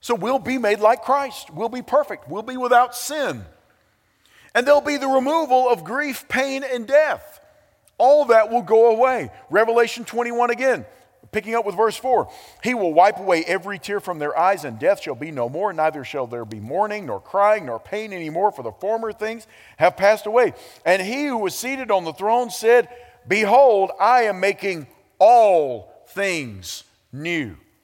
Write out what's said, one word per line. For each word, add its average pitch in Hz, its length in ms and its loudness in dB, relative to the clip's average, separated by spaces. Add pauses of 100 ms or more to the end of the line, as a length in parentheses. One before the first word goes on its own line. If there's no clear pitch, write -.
So - 140 -4
we'll 226 240 -2
be 240 200 -4
made 208 220 0
like 220 220 4
Christ. 269 480 -2
We'll 175 180 -6
be 247 140 -10
perfect. 254 460 -2
We'll 185 140 -10
be 254 140 -10
without 247 380 2
sin. 254 500 -6 (1080)
And 247 120 0
there'll 285 140 6
be 285 180 -4
the 269 100 -4
removal 262 600 2
of 202 140 0
grief, 254 460 -6
pain, 269 340 -4
and 247 240 -8
death. 277 540 0 (580)
All 277 280 6
that 226 240 4
will 233 120 0
go 220 280 4
away. 226 420 0 (180)
Revelation 226 540 0
twenty-one 240 460 -4
again, 233 340 -2 (480)
picking 214 220 -6
up 233 100 -2
with 196 100 -6
verse 214 220 0
four. 240 340 0 (320)
"He 247 120 -2
will 190 180 -2
wipe 185 260 6
away 180 260 0
every 185 340 -6
tear 202 200 -6
from 180 200 -8
their 147 200 -4
eyes, 175 260 0
and 117 140 -10
death 180 220 0
shall 147 140 -8
be 143 160 -10
no 127 180 -4
more. 185 240 -6
Neither 156 320 -2
shall 135 220 -8
there 120 180 -10
be 110 160 -12
mourning, 196 460 -4
nor 104 140 -8
crying, 202 460 0
nor 113 140 -8
pain 214 320 -10
anymore, 175 400 -4
for 135 100 -14
the 113 100 -8
former 220 400 -6
things 220 340 -10 (320)
have 175 180 2
passed 214 300 2
away." 214 260 2 (320)
And 185 160 2
he 247 260 -4
who 254 120 -4
was 190 200 -6
seated 254 320 -6
on 190 140 0
the 160 80 -8
throne 226 380 -2
said, 233 380 2 (380)
"Behold, 208 720 4
I 233 260 4
am 202 140 -2
making 190 480 -4 (320)
all 185 880 4
things 147 760 -6 (260)
new." 147 460 -6 (280)